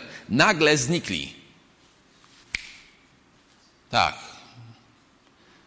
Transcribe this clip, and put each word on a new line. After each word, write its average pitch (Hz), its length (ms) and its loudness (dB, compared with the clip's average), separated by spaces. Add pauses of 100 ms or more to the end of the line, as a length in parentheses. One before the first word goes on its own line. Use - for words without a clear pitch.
(300)
nagle 151 480 4
znikli. 120 560 -4 (2500)
Tak. 92 260 2 (1500)